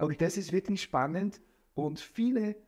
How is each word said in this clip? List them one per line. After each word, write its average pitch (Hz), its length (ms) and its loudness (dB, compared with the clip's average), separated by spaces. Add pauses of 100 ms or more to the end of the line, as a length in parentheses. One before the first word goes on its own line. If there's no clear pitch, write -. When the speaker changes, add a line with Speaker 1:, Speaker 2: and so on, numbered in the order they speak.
Speaker 1:
Und 151 60 2
Speaker 2:
okay. 151 120 0
Speaker 1:
das 165 180 2
ist 170 140 -6
wirklich 190 320 0
spannend 170 580 0 (340)
und 151 260 -2
viele 226 560 0 (120)